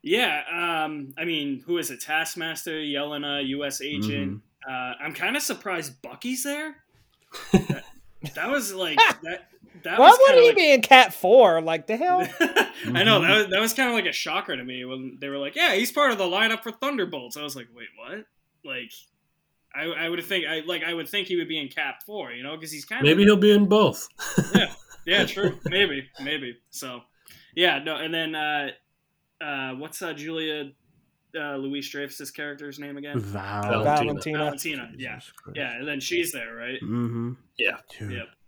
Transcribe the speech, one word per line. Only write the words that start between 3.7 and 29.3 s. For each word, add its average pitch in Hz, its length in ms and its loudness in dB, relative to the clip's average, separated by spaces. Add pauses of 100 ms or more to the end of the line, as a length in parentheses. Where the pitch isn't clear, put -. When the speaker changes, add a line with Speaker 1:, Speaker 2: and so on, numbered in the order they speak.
Speaker 1:
Agent. 107 560 -6
Speaker 2:
Mm-hmm. - 340 -20
Speaker 1:
Uh, 127 200 -8 (120)
I'm 156 80 -8
kinda 214 280 -4
surprised 170 640 -8
Bucky's 254 420 -10
there. 294 320 -8 (760)
Speaker 3:
<laughs> - 120 6 (580)
Speaker 1:
That, - 120 -12
that 175 160 -4
was, 226 240 -2
like, 170 240 -2 (240)
that, 170 260 -12 (340)
that 180 160 -2
Speaker 4:
Why 285 100 12
Speaker 1:
was 480 100 12
Speaker 4:
would 523 80 10
Speaker 1:
kinda 523 160 10
Speaker 4:
he 480 60 10
Speaker 1:
like 453 80 6
Speaker 4:
be 320 160 8
in 240 100 8
Cat 254 320 10
Four? 185 480 8
Like, 160 240 -2
the 220 100 -2
hell? 359 240 2
Speaker 1:
<laughs> - 200 -6
I - 640 0
know, 214 160 6
Speaker 2:
Mm-hmm. 175 40 4
Speaker 1:
that 190 160 4
was, 202 100 2
that 190 120 0
was 226 120 0
kinda 247 220 0
like 202 100 0
a 156 80 -2
shocker 165 420 -6
to 127 80 -8
me 127 220 -10
when 131 380 -12
they 139 80 -8
were 139 80 -8
like, 143 180 -8
"Yeah, 311 180 2
he's 233 160 -2
part 285 220 2
of 208 60 -4
the 196 80 0
lineup 220 360 0
for 233 80 -10
Thunderbolts." 175 680 -6
I 147 40 -10
was 139 140 -12
like, 120 180 -16
"Wait, 120 120 -18 (100)
what?" 151 300 -16 (360)
Like, 127 300 -12 (840)
I, 147 100 -8
I 165 260 -6
would 170 120 -4
think, 175 240 -4
I, 160 200 -4
like, 170 180 -6
I 170 80 -4
would 165 160 -8
think 196 200 -6
he 185 80 -2
would 160 120 -4
be 160 100 -6
in 143 100 -8
Cap 143 360 -8
Four, 180 280 -12
you 120 100 -14
know, 147 160 -10
'cause 160 120 -14
he's 151 140 -14
kinda 214 200 -4
Speaker 3:
Maybe 165 200 6
he'll 208 140 8
be 208 140 6
in 202 140 6
both. 202 400 4 (240)
<laughs> - 240 0
Speaker 1:
Yeah. 190 180 2 (340)
Yeah, 185 180 2
true. - 400 -4
Maybe, 156 460 0 (120)
maybe. 135 360 -8 (100)
So, 127 320 -14 (540)
yeah, 165 280 2
no, 156 140 -4
and 160 160 -6
then, 160 220 -4
uh, 151 340 -4 (720)